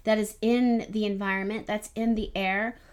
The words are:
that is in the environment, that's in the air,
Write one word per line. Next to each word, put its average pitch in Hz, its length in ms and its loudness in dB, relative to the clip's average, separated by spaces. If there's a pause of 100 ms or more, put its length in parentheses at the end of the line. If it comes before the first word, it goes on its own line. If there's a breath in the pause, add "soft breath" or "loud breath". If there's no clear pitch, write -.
that 220 140 4
is 208 240 -4
in 240 480 4
the 214 160 -2
environment, 196 640 -2
that's 214 280 -6
in 226 200 0
the 214 200 -4
air, 202 440 -2 (140)